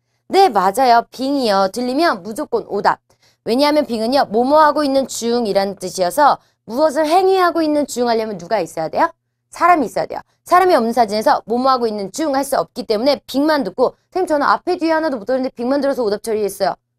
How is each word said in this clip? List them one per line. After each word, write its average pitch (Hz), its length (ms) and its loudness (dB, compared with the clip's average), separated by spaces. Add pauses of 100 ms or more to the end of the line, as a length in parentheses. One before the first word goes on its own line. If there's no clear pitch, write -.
(280)
네, 381 220 4
맞아요. 226 600 2
빙이요. 233 600 0
들리면 254 520 -2
무조건 226 440 -6
오답. 190 320 -2 (440)
왜냐하면 285 420 2
빙은요, 233 400 0
뭐뭐하고 285 580 2
있는 269 240 0
중이라는 202 680 -2
뜻이어서 185 600 0 (280)
무엇을 294 400 0
행위하고 359 560 2
있는 294 260 0
중 240 200 -4
하려면 220 300 -2
누가 175 220 -4
있어야 160 280 -6
돼요? 262 240 -2 (380)
사람이 330 360 2
있어야 180 200 -4
돼요. - 140 -12 (260)
사람이 359 300 4
없는 233 180 0
사진에서 220 520 2
뭐뭐하고 247 420 0
있는 202 240 -6
중 302 240 -4
할 277 100 0
수 - 120 -2
없기 180 280 -6
때문에 233 420 0
빙만 285 360 0
듣고 190 320 -2 (160)
"선생님, 370 160 -2
저는 285 200 0
앞에 226 300 0
뒤에 320 140 -2
하나도 320 260 -2
못 196 80 -12
들었는데 254 300 -4
빙만 262 260 -2
들어서 254 220 -2
오답 208 200 -4
처리했어요." 202 520 -4 (240)